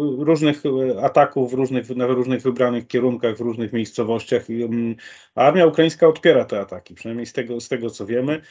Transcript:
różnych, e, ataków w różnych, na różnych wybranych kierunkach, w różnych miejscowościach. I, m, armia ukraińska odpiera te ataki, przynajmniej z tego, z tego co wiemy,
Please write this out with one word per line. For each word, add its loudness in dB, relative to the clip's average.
różnych, 2
e, -2
ataków 2
w -14
różnych, -2
na -2
różnych 0
wybranych 0
kierunkach, -2
w -8
różnych -6
miejscowościach. -2
I, -4
m, -4
armia 6
ukraińska 4
odpiera 4
te -4
ataki, -12
przynajmniej -10
z -16
tego, -8
z -16
tego -4
co -12
wiemy, -2